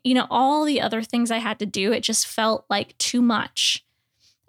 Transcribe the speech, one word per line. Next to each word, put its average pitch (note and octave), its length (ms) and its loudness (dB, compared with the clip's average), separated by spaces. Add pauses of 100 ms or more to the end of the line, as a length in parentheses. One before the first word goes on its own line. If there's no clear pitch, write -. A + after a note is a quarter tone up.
you B3+ 100 2
know, B3+ 160 2
all C#4 360 2
the C#4+ 140 0
other A3+ 220 -2
things A#3 300 -2
I A3+ 80 -2
had G#3+ 200 -4
to G#3+ 60 -6
do, G3 260 -2
it A3+ 100 -2
just - 260 -2
felt A3 420 -2
like G3+ 300 -4
too B3 240 0
much. - 600 0 (640)